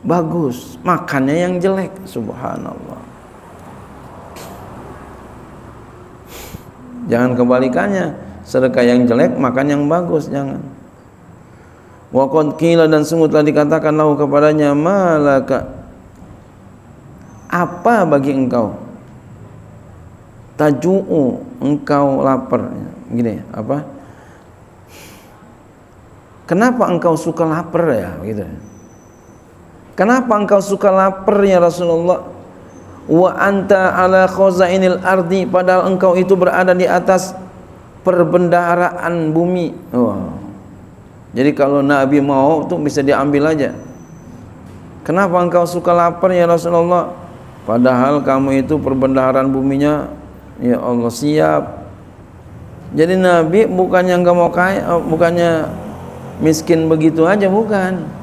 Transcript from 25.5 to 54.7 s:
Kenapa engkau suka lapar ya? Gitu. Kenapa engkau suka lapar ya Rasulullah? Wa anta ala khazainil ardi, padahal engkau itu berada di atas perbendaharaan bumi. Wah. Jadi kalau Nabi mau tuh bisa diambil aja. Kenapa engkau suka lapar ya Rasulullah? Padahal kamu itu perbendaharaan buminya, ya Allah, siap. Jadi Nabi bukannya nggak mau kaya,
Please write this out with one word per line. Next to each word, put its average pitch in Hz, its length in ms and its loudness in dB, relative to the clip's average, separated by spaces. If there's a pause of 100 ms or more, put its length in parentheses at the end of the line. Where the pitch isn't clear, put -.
Kenapa 208 480 0
engkau 170 240 0
suka 160 320 -4
lapar 165 400 -2
ya? 98 220 -2 (100)
Gitu. 104 240 -8 (1500)
Kenapa 233 400 2
engkau 202 240 2
suka 196 320 0
lapar 196 480 2
ya 190 160 4
Rasulullah? 170 640 2 (880)
Wa 175 240 4
anta 190 640 2
ala 185 320 4
khazainil 185 720 2
ardi, 185 400 0
padahal 180 480 2
engkau 185 240 4
itu 190 240 4
berada 185 320 2
di 180 160 2
atas 180 480 0 (720)
perbendaharaan 175 1300 2
bumi. 175 400 0 (160)
Wah. 101 480 -2 (960)
Jadi 135 160 2
kalau 143 320 2
Nabi 139 400 2
mau 143 480 2
tuh 170 80 -2
bisa 147 240 -2
diambil 143 480 2
aja. 143 240 -2 (1300)
Kenapa 175 400 0
engkau 175 240 2
suka 170 240 -2
lapar 170 400 2
ya 175 160 2
Rasulullah? 170 640 2 (560)
Padahal 127 560 2
kamu 135 400 0
itu 151 160 0
perbendaharaan 135 720 0
buminya, 139 640 -2 (480)
ya 123 160 0
Allah, 120 320 -2
siap. 147 800 -2 (1040)
Jadi 170 240 2
Nabi 180 480 4
bukannya 180 480 0
nggak 175 240 4
mau 170 160 2
kaya, 180 320 0